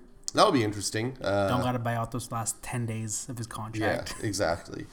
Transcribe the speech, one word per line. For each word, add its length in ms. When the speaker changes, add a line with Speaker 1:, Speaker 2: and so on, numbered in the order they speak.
Speaker 1:
that'll 180
be 120
interesting. 580
Uh, 260
Speaker 2:
Don't 140
gotta 160
buy 160
out 160
those 220
last 300
ten 240
days 420
of 80
his 100
contract. 720
Speaker 1:
Yeah, 80
exactly. 680